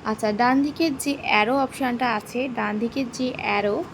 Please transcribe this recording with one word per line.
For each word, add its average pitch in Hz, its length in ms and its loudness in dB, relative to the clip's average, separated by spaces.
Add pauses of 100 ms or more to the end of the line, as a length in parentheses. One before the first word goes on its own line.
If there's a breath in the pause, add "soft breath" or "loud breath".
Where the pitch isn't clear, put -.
আচ্ছা, 214 280 0
ডান 247 300 4
দিকের 294 360 0
যে 285 140 -2 (100)
অ্যারো 214 340 2
অপশানটা 254 580 0
আছে, 240 340 -4
ডান 214 300 -2
দিকের 233 340 -2
যে 254 240 -2
অ্যারো 208 400 0 (180)